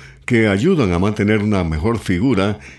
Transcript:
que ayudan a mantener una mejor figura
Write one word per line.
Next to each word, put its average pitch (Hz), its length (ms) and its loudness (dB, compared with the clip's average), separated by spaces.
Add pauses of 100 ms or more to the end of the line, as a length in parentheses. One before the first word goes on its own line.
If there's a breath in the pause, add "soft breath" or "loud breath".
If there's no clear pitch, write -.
(260 loud breath)
que 113 220 2
ayudan 110 440 2
a 87 60 0
mantener 104 440 0
una 104 200 0
mejor 82 360 -2
figura 101 600 0 (200 loud breath)